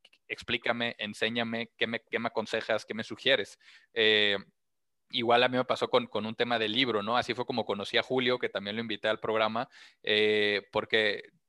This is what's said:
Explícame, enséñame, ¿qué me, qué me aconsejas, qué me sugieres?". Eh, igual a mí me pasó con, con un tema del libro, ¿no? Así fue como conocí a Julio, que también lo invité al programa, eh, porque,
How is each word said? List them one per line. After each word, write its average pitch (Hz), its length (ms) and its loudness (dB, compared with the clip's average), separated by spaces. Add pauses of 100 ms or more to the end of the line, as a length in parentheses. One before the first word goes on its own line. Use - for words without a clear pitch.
(280)
Explícame, 120 720 -2
enséñame, 113 800 -4
¿qué 113 100 -2
me, 117 220 -4
qué 113 100 -4
me 117 100 -2
aconsejas, 110 560 -2
qué - 80 -10
me 107 100 -6
sugieres?". 117 560 -2 (340)
Eh, 104 440 4 (760)
igual 120 320 4
a 127 60 4
mí 127 80 0
me 127 80 2
pasó 113 240 0
con, 123 180 2
con 107 180 -4
un 110 100 -6
tema 120 240 0
del 107 140 0
libro, 113 300 0
¿no? 113 140 0
Así 117 180 0
fue 123 100 -4
como 120 200 -2
conocí 101 320 -2
a 113 60 4
Julio, 127 360 0
que 110 100 -4
también 101 280 -6
lo 117 40 -4
invité 110 280 -4
al 107 100 0
programa, 110 500 -2 (340)
eh, 107 680 2
porque, 107 520 0 (260)